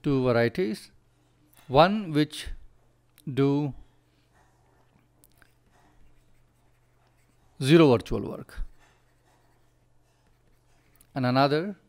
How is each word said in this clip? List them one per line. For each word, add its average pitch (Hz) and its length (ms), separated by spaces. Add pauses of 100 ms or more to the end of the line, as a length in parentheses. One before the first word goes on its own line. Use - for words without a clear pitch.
two 135 220
varieties. 123 640 (760)
One 175 440
which 151 340 (840)
do 139 420 (4000)
zero 147 300
virtual 110 300
work, - 360 (2500)
and 131 100
another 143 520 (120)